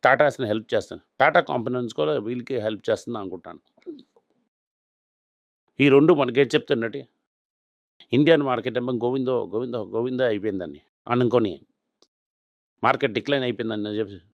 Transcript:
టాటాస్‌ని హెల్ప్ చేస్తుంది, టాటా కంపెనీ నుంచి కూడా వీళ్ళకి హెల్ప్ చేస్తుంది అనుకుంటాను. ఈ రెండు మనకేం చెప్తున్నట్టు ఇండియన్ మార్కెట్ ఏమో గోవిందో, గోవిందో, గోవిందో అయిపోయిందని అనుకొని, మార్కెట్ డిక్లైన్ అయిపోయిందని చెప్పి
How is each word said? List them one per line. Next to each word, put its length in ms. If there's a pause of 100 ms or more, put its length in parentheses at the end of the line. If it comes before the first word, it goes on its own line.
టాటాస్‌ని 440
హెల్ప్ 220
చేస్తుంది, 340 (140)
టాటా 260
కంపెనీ 340
నుంచి 200
కూడా 220
వీళ్ళకి 420
హెల్ప్ 240
చేస్తుంది 340
అనుకుంటాను. 420 (2250)
ఈ 80
రెండు 260
మనకేం 340
చెప్తున్నట్టు 520 (1120)
ఇండియన్ 300
మార్కెట్ 360
ఏమో 200
గోవిందో, 380 (100)
గోవిందో, 400
గోవిందో 380
అయిపోయిందని 560 (260)
అనుకొని, 460 (1300)
మార్కెట్ 320
డిక్లైన్ 300
అయిపోయిందని 520
చెప్పి 220 (160)